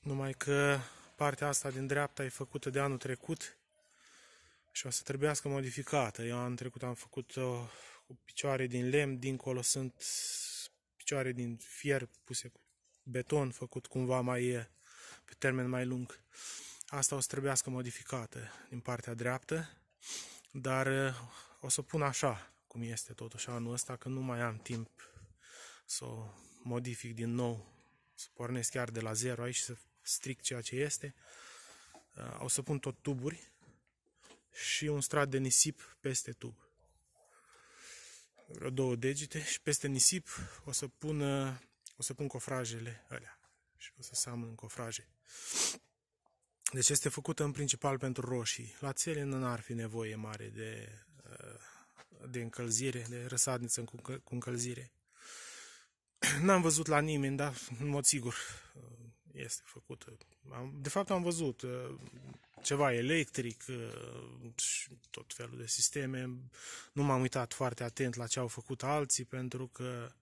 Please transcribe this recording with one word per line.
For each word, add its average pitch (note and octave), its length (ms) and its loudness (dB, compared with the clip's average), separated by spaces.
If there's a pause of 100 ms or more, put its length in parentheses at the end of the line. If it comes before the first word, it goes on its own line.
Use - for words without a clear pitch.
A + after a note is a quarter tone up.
numai C3+ 320 -2
că C#3+ 460 4 (380)
partea D3 320 2
asta C#3 220 2
din C3 160 -2
dreapta C#3+ 380 2
e C3 40 -2
făcută C3+ 420 -4
de C#3 100 2
anul C#3 180 2
trecut - 580 -4 (1160)
și - 140 -6
o B2+ 40 -2
să - 120 0
trebuiască C#3+ 460 0
modificată. C3+ 760 0
Eu A#2+ 160 0
anul B2 180 -2
trecut B2+ 260 -6
am B2 120 -2
făcut-o B2 760 -4 (380)
cu B2+ 180 -18
picioare C3 420 0
din B2 220 2
lemn, C#3 300 6
dincolo B2+ 440 -2
sunt C3 420 0 (920)
picioare C3 360 0
din A#2+ 240 -2
fier C#3 520 0 (160)
puse - 240 -4
cu - 120 -20 (420)
beton, C3 480 2
făcut - 360 -8
cumva B2+ 340 2
mai, B2 220 2 (840)
pe - 140 -20
termen B2+ 300 4
mai B2+ 180 2
lung. B2+ 360 -4 (720)
Asta C#3+ 200 2
o C#3 60 0
să B2 60 2
trebuiască C3+ 440 2
modificată B2 800 -6 (180)
din A#2+ 120 -8
partea A#2+ 340 -4
dreaptă, B2+ 560 -2 (800)
dar, C3 360 2
uh, C3+ 280 4 (460)
o C3+ 80 -8
să - 120 4
o - 20 -4
pun D#3 200 0
așa C3 500 2 (140)
cum A#2 160 -8
este A#2 300 -4
totuși A2 360 -8
anul A#2 240 -2
ăsta, B2 240 -2
că - 120 -8
nu C3 120 -2
mai B2 200 0
am A#2 160 2
timp A2+ 340 -6 (960)
să - 200 -4
o A2 260 -8 (320)
modific A#2+ 520 -4
din A#2 160 0
nou, A#2 360 0 (480)
să - 180 -12
pornesc A#2+ 380 -2
chiar B2 200 -2
de A2+ 100 -2
la A2 120 0
zero A#2+ 300 0
aici B2 120 -4
și - 80 2
să A#2+ 140 -6 (260)
stric - 380 -2
ceea B2 200 -2
ce A#2+ 160 -4
este. C#3+ 380 -2 (1000)
Uh, - 240 -8
o C3 80 -4
să C3+ 140 2
pun D3 160 0
tot C3 220 -4
tuburi C#3+ 520 -4 (1000)
și - 340 0
un D3 140 2
strat C#3+ 280 4
de C3+ 100 2
nisip - 600 4
peste C3 320 -2
tub. A#2+ 220 -10 (1900)
Vreo - 240 4
două B2+ 260 6
degete C#3+ 460 2
și - 180 0
peste D3 260 4
nisip C#3 420 8 (360)
o C#3+ 80 -6
să C3+ 160 0
pun, D3+ 320 0
uh, C#3 340 4 (420)
o B2 60 -4
să B2 120 -2
pun D3 120 -2
cofrajele A#2 840 -4
alea - 300 -10 (380)
și - 220 -16
o C3 40 -16
să - 120 -14
seamăn A#2+ 340 -2
în A2+ 60 -10
cofraje. A2+ 540 -8 (1700)
Deci C3 140 6
este C#3+ 200 6
făcută D3+ 360 0
în D3 80 0
principal C3+ 460 2
pentru B2+ 280 -2
roșii. A#2 540 -2
La C#3 120 -2
țelină C#3+ 440 0
n-ar B2 240 0
fi A#2+ 120 -8
nevoie A2+ 420 -2
mare G#2+ 340 -6
de, G#2+ 500 -10 (260)
uh, - 1040 -18
de B2 120 -6
încălzire, A#2 680 0
de A#2+ 200 -6
răsadniță B2 520 2
cu A2+ 160 -6
încă-, C3 280 -8
cu - 100 -8
încălzire. B2 580 -4 (1300)
<clears throat> C#3+ 260 4
N-am F#3+ 180 10
văzut D#3+ 240 6
la D3+ 140 8
nimeni, C#3+ 360 2
dar C#3+ 180 0 (240)
în C#3 80 -2
mod C#3+ 180 0
sigur, A#2+ 320 4 (380)
uh, C3 80 -16 (500)
este C3 320 -6
făcută. - 520 -14 (340)
Am, C3+ 300 -10
de C#3 80 -4
fapt G3 220 2
am F#3 120 4
văzut, E3 400 0
uh, B2+ 320 -6 (680)
ceva C#3 300 6
electric, B2 760 2
uh, A#2+ 880 -10
și - 420 -2 (120)
tot - 220 -12
felul A#2+ 260 -10
de A#2+ 80 -8
sisteme. B2+ 720 0 (540)
Nu C#3+ 100 2
m-am C3+ 180 6
uitat B2+ 320 2
foarte B2+ 320 0
atent A#2+ 300 0
la A#2+ 120 -4
ce - 120 0
au B2 100 0
făcut A#2+ 340 -8
alții, C3+ 420 2
pentru B2+ 420 -6
că B2 560 -8